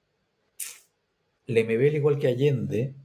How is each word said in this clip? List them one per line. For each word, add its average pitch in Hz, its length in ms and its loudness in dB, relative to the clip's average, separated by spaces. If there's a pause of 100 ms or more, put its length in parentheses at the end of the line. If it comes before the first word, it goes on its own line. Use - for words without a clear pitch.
(1500)
Lemebel, 113 480 2
igual 143 240 0
que 147 80 -2
Allende, 123 680 0 (100)